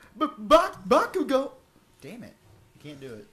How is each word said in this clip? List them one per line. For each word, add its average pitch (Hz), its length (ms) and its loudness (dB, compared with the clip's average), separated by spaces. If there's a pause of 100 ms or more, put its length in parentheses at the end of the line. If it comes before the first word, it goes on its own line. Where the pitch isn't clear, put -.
(180)
b-, 302 80 -2 (120)
Bak-, 320 480 2
Bakugo! 285 680 2 (480)
Damn 185 240 -16
it. - 100 -20 (480)
Can't 143 180 -18
do 135 120 -14
it. 107 200 -18